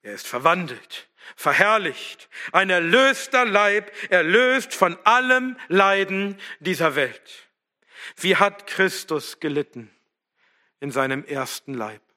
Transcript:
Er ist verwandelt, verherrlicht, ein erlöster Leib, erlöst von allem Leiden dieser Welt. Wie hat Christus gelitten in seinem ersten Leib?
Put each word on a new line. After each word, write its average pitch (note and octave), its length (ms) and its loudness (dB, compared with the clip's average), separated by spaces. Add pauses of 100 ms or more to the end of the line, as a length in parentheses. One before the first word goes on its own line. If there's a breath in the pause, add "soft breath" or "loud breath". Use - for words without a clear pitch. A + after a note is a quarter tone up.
Er G#2 120 -14
ist - 120 -14
verwandelt, D3 800 -4 (280 loud breath)
verherrlicht, F#3 920 0 (240 loud breath)
ein F#3+ 180 2
erlöster A#3+ 760 2
Leib, G#3 480 0 (180 loud breath)
erlöst A3 640 2
von F3 300 0
allem B3+ 520 2 (120)
Leiden G3 720 2 (220 loud breath)
dieser D#3+ 340 0
Welt. - 540 -6 (680 loud breath)
Wie F3+ 200 2
hat G3+ 300 0
Christus - 760 -4
gelitten C#3 500 -6 (880)
in C#3+ 100 -10
seinem C3+ 340 -2
ersten C3+ 500 -8
Leib? G#2+ 280 -10 (140)